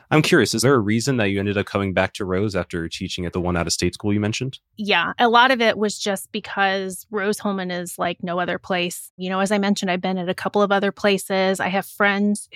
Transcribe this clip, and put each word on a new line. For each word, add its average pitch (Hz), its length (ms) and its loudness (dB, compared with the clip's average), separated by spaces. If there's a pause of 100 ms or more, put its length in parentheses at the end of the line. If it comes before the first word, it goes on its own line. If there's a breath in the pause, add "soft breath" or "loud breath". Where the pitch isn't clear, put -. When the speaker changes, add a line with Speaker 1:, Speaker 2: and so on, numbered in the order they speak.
(100)
Speaker 1:
I'm 156 100 6
curious, 151 320 4
is 113 80 0
there 131 140 6
a 127 40 6
reason 113 380 0
that 104 140 2
you 98 100 0
ended 101 160 0
up 98 80 2
coming 98 300 -2
back 95 200 2
to 101 120 -6
Rose 95 280 0
after 87 320 -4
teaching 90 380 -8
at 85 80 -6
the 92 80 -2
one 87 160 0
out-of-state 85 380 0
school 104 180 -2
you 104 80 2
mentioned? 110 380 -4 (180)
Speaker 2:
Yeah, 185 420 0
a 233 120 4
lot 240 200 6
of 233 120 2
it 220 160 2
was 208 200 -2
just - 340 -6
because 190 800 -4
Rose-Hulman 196 600 -4
is 175 280 -8
like 175 240 -4
no 175 160 -4
other 180 200 -2
place. 180 580 -4
You 185 140 -8
know, 190 100 -2
as 196 100 2
I 214 60 4
mentioned, 196 340 0
I've 180 120 0
been 185 160 -2
at 175 100 -4
a 185 60 -2
couple - 260 -2
of 202 100 4
other 196 220 2
places. 190 680 0
I 185 80 -2
have 185 180 -2
friends 202 680 0